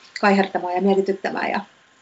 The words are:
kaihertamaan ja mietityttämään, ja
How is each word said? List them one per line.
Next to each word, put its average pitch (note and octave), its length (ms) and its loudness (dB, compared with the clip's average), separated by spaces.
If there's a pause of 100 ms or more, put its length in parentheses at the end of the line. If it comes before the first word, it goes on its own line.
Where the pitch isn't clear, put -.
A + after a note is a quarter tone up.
(200)
kaihertamaan F#3+ 540 2
ja F3+ 80 -2
mietityttämään, F#3+ 680 0
ja G3+ 100 -4 (420)